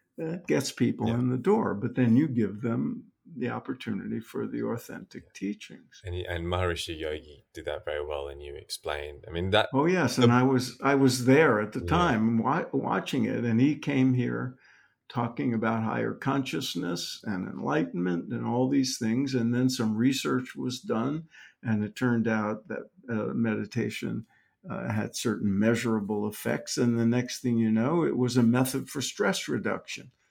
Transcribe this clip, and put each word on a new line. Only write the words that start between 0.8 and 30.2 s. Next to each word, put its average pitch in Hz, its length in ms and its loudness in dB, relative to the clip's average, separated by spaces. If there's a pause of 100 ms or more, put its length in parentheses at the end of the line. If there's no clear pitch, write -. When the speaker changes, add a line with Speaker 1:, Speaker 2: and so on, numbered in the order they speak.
Speaker 2:
Yeah. 117 60 0
Speaker 1:
in 123 160 0
the 127 80 0
door, 190 360 2
but 104 200 -4
then 120 220 4
you 156 120 2
give 107 320 -2
them 120 440 -4 (320)
the 123 120 -4
opportunity 113 720 -6
for 110 260 -8
the 117 180 -6
authentic - 600 -10
Speaker 2:
Yeah. - 80 -20
Speaker 1:
teachings. - 720 -10
Speaker 2:
And 90 120 -8
he, 90 100 -8
and 85 200 -6
Maharishi 87 520 -2
Yogi 78 460 -8 (100)
did 80 100 -12
that 76 220 -6
very 73 180 -4
well, 73 240 -6
and 71 140 -14
you 71 140 -12
explained. 73 680 -8
I - 40 -16
mean, 87 200 -4
that 104 220 4
Speaker 1:
Oh, 139 140 2
yes, 175 300 2
Speaker 2:
the 127 80 6
Speaker 1:
and 117 80 8
I 123 100 6
was, 127 400 2
I 139 140 4
was 123 280 4
there 131 360 8
at 104 120 -2
the - 80 -4
Speaker 2:
Yeah. 85 60 -4
Speaker 1:
time 117 560 4
wa-, 139 300 0
watching 135 520 0
it, 113 200 -2
and 113 160 4
he 143 160 6
came 131 380 2
here 123 420 -2 (520)
talking 120 460 -2
about 113 300 0
higher 113 280 -2
consciousness 143 1120 -4
and 95 240 -4
enlightenment 156 840 -2
and 117 120 -4
all 123 240 0
these 135 300 0
things, 127 360 0
and 120 200 2
then 127 160 2
some 110 260 0
research 131 600 0
was 127 240 -6
done, 135 440 -2 (380)
and 110 220 0
it 104 120 -6
turned 117 320 2
out 107 400 -2
that, - 220 -10 (180)
uh, 110 240 -2
meditation, 113 960 -2 (440)
uh, 113 220 -6
had 107 240 -4
certain 104 420 0
measurable 107 680 0
effects, - 480 -4
and 120 220 2
the 117 80 4
next 120 340 0
thing 120 180 0
you 113 120 4
know, 135 340 2
it 139 120 0
was 123 200 2
a 127 60 6
method 127 480 2
for 147 100 -8
stress - 480 -2
reduction. 110 600 -4 (200)